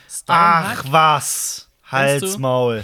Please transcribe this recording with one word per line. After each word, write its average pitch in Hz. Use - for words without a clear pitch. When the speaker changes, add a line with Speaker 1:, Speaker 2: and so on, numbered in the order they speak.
Speaker 1:
Stålhammar. 170
Speaker 2:
Ach 135
was! -
Speaker 1:
Kennst 139
Speaker 2:
Halt's 131
Speaker 1:
du? 131
Speaker 2:
Maul. 123